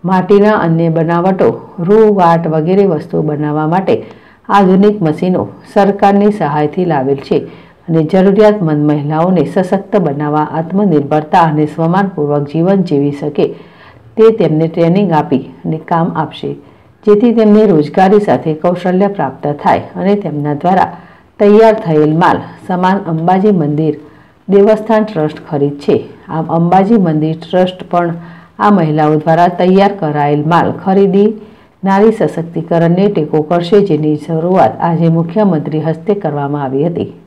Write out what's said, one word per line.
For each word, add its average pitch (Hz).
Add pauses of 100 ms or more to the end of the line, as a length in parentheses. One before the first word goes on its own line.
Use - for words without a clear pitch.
માટીના 196
અન્ય 165
બનાવટો, 165 (300)
રૂ, 208
વાટ 170
વગેરે 165
વસ્તુઓ 165
બનાવવા 151
માટે 185 (540)
આધુનિક 196
મશીનો 165 (300)
સરકારની 202
સહાયથી 151
લાવેલ 139
છે 160 (460)
અને 160
જરૂરિયાતમંદ 190
મહિલાઓને 156
સશક્ત 202
બનાવવા, 151
આત્મનિર્ભરતા 165
અને 151
સ્વમાનપૂર્વક 160
જીવન 175
જીવી 143
શકે 147 (680)
તે 220
તેમને 160
ટ્રેનિંગ 170
આપી 139 (220)
અને 160
કામ 165
આપશે, 147 (520)
જેથી 214
તેમને 214
રોજગારી 190
સાથે 160
કૌશલ્ય 180
પ્રાપ્ત 151 (140)
થાય 147 (120)
અને 185
તેમના 147
દ્વારા 180 (520)
તૈયાર 214
થયેલ 151
માલ 165 (280)
સમાન 185
અંબાજી 180
મંદિર 151 (520)
દેવસ્થાન 214
ટ્રસ્ટ 156
ખરીદ 143
છે. - (320)
આમ 160
અંબાજી 190
મંદિર 160
ટ્રસ્ટ 180
પણ 175 (480)
આ 208
મહિલાઓ 156
દ્વારા 165 (140)
તૈયાર 190
કરાયેલ 147
માલ 160 (100)
ખરીદી 196 (540)
નારી 202
સશક્તિકરણને 170
ટેકો 156
કરશે, 175
જેની 151
શરૂઆત 165
આજે 170
મુખ્યમંત્રી 165
હસ્તે 202
કરવામાં 143
આવી 135
હતી. 135 (180)